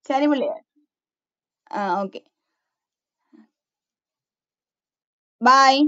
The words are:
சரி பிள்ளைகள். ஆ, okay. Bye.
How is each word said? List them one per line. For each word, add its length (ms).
சரி 260
பிள்ளைகள். 360
ஆ, 320
okay. 180
Bye. 460